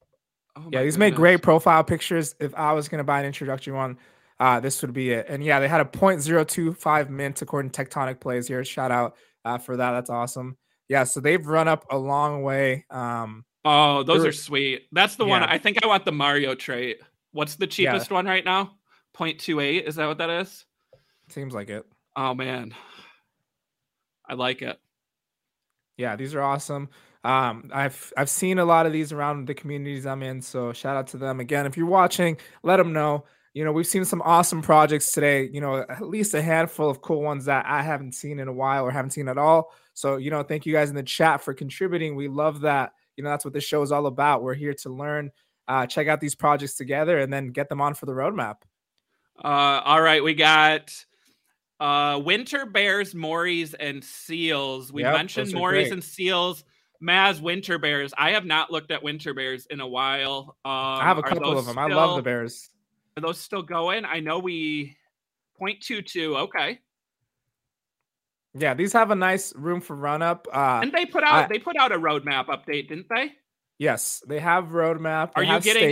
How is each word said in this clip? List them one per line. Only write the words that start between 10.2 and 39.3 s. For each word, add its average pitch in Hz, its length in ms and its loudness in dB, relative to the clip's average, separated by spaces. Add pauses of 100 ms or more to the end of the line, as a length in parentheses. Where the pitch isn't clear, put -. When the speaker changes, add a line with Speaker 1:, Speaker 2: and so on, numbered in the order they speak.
Speaker 2:
Yeah, 135 160 6
so 131 160 -4
they've 156 260 2
run 160 220 4
up 156 200 0
a 139 80 -2
long 143 460 0
way. 135 460 0
Um, 117 560 -8 (180)
Speaker 1:
Oh, 147 400 6
those 160 140 4
Speaker 2:
they 165 60 4
were 156 60 2
Speaker 1:
are 151 40 0
sweet. 139 580 -4
That's 196 240 2
the 233 100 0
one. 190 180 4
Speaker 2:
Yeah. 160 60 4
Speaker 1:
I 165 100 2
think - 220 0
I 226 60 2
want 196 160 4
the - 80 0
Mario 143 440 0
trait. 123 420 -6 (340)
What's 151 240 -4
the 190 100 -2
Speaker 2:
Yeah. 180 280 2
Speaker 1:
cheapest - 180 -2
one 185 140 0
right 185 180 0
now? 190 320 -2 (380)
Point 160 260 -6
two 151 220 -2
eight. 143 260 -2
Is 151 80 -8
that 156 120 -2
what 151 100 -4
that 165 120 -4
is? 175 360 -6 (640)
Speaker 2:
Seems 135 240 -12
like 104 160 -8
it. 104 160 -12 (320)
Speaker 1:
Oh, 131 180 -2
man. 127 400 -8 (1500)
I - 60 -10
like 127 280 -2
it. 123 180 -10 (1160)
Speaker 2:
Yeah, 120 180 -4
these 135 200 -10
are 139 60 -2
awesome. 139 480 -4 (340)
Um, 123 500 0
I've, 139 440 -4
I've 143 120 0
seen 185 300 0
a 175 60 4
lot 165 200 6
of 160 80 2
these 156 200 -4
around 143 340 -4
the 147 60 -6
communities 143 520 -8
I'm 135 180 -6
in, 131 180 -8
so 120 320 -6
shout 135 240 -4
out 131 100 -4
to - 100 -14
them. 131 220 -6
Again, 139 260 -2
if 135 120 -6
you're 165 80 0
watching, 180 520 4 (260)
let 185 160 6
'em 170 140 4
know. 147 320 0 (280)
You 151 100 -4
know, 156 80 0
we've 160 160 0
seen 190 160 0
some 175 200 -2
awesome 165 380 6
projects 151 500 6
today, 143 420 2
you 143 80 -8
know, 135 160 -2 (100)
at 131 200 -10
least 208 260 -2
a 151 80 0
handful 160 480 2
of 135 120 -4
cool 156 200 -2
ones 143 240 -4
that 135 220 2
I 143 160 0
haven't 139 300 -6
seen 143 260 -10
in 135 80 -8
a 131 60 -8
while 135 300 0
or 127 80 -2
haven't 135 200 -4
seen 143 180 -6
at 127 80 -4